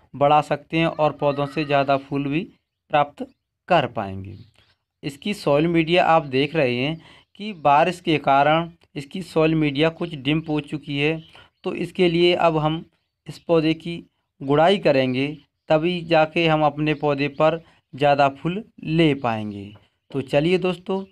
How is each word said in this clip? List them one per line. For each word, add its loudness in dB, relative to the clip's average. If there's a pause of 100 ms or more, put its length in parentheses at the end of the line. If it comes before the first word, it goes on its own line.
(160)
बढ़ा 4
सकते -4
हैं 2
और -2
पौधों 0
से -6
ज़्यादा 2
फूल -6
भी -4 (440)
प्राप्त -2 (420)
कर 2
पाएंगे। -10 (640)
इसकी -8
सॉइल 0
मीडिया 2
आप 2
देख -2
रहे 0
हैं -4 (360)
कि -12
बारिश 2
के 0
कारण 2 (260)
इसकी -12
सॉइल 0
मीडिया 0
कुछ -10
डिम्प -4
हो -2
चुकी -10
है, 0 (420)
तो -6
इसके -2
लिए 4
अब 2
हम -2 (440)
इस -14
पौधे 2
की -8 (480)
गुड़ाई 4
करेंगे, 0 (420)
तभी 0
जाके 2
हम 2
अपने 0
पौधे -2
पर 0 (340)
ज़्यादा 4
फूल -8 (200)
ले 2
पाएंगे। -6 (400)
तो -6
चलिए 0
दोस्तों, -4 (120)